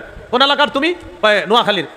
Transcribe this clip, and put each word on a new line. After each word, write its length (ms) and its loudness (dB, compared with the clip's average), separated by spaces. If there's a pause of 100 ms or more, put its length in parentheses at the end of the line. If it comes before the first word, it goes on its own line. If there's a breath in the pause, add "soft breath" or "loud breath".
(300)
"কোন 120 2
এলাকার 260 2
তুমি?" 260 -2 (280)
কয়, 240 2
"নোয়াখালীর।" 400 0 (100)